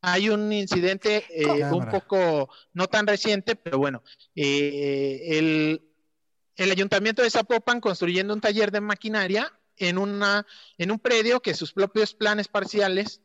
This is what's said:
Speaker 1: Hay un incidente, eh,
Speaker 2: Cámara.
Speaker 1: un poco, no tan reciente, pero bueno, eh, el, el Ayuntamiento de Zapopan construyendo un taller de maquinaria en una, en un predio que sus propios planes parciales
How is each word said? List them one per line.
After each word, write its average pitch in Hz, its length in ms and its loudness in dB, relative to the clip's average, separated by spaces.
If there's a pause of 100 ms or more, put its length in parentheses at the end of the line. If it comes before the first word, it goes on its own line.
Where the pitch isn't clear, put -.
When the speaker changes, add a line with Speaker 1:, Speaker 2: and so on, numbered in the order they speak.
Speaker 1:
Hay 190 280 2
un 214 240 0
incidente, 196 760 0
eh, 147 360 0
Speaker 2:
Cámara. 143 60 -2
Speaker 1:
un 170 160 -2
poco, 180 640 0 (240)
no 180 140 -2
tan 214 200 0
reciente, 208 480 0
pero 139 240 -4
bueno, 139 240 -2 (320)
eh, 143 880 -2 (160)
el, 156 460 0 (720)
el 185 160 0
Ayuntamiento 202 520 0
de 233 80 4
Zapopan 233 500 0
construyendo 185 520 -2
un 214 80 -6
taller 208 300 2
de 208 100 -2
maquinaria 208 680 -4 (260)
en 180 200 -2
una, 202 480 0 (320)
en 175 140 -2
un 220 80 -2
predio 240 420 2
que 170 140 -2
sus - 180 -8
propios 202 400 0
planes 208 340 0
parciales 202 760 -2